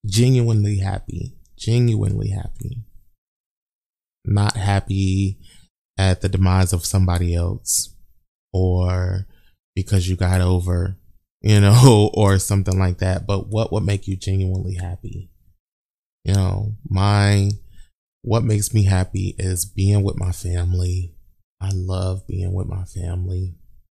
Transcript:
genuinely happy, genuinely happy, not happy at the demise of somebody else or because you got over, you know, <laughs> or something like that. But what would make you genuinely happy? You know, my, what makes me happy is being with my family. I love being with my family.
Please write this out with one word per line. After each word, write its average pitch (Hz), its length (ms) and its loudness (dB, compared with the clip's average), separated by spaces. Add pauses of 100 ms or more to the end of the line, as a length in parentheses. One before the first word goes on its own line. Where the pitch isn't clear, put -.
genuinely 110 720 2
happy, 98 560 -6 (220)
genuinely 104 760 0
happy, - 540 -8 (1400)
not 104 320 0
happy 98 800 0 (600)
at 95 220 2
the 98 80 -2
demise 95 440 2
of 87 120 -2
somebody 87 500 0
else - 600 -4 (580)
or 92 760 0 (480)
because 95 340 0
you 92 80 0
got 92 240 0
over, 90 560 0 (440)
you 104 200 6
know, 107 500 8
<laughs> - 40 -10
or 98 240 4
something 95 400 0
like 90 200 0
that. 92 280 -2
But 98 220 -4
what 107 240 -2
would 80 120 -2
make 98 220 -2
you 95 100 -4
genuinely 95 580 -2
happy? 90 560 -10 (960)
You 98 100 0
know, 98 420 -2 (120)
my, 101 600 2 (720)
what 117 220 -2
makes 107 280 -2
me 107 120 4
happy 92 540 -2
is 92 260 -4
being 101 380 0
with 98 160 -4
my 92 140 -4
family. 90 840 -4 (460)
I 98 120 -6
love 92 540 -4
being 92 260 -6
with 92 140 -4
my 95 180 -8
family. 90 720 -8 (380)